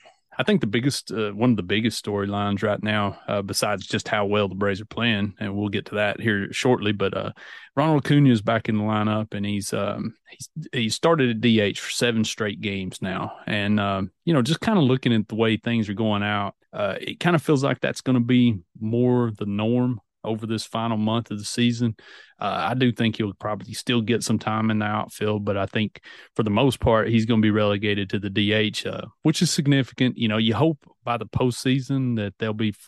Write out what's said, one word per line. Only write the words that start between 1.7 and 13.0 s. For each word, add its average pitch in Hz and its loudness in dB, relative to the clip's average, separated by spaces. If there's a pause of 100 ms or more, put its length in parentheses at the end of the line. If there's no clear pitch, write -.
storylines 101 -2
right 104 0
now, 104 -2 (100)
uh, 104 -2
besides 98 -4
just - -4
how 107 0
well 101 2
the 92 -8
Braves 98 -2
are 107 -14
playing, 104 -2
and 101 -6
we'll 104 -2
get 98 -4
to 104 -8
that 104 -2
here 101 0
shortly, 117 2
but, 98 -2
uh, 101 -6 (440)
Ronald 151 2
Acuna 143 6
is 113 6
back 113 -2
in 107 0
the 104 -2
lineup, 107 -2
and 101 -4
he's, 101 -4
um, 104 -4 (160)
he's, - -18 (240)
he's 113 -2
started 160 4
at 113 -2
D 113 6
H 98 0
for - -10
seven 113 0
straight 104 -6
games 98 -6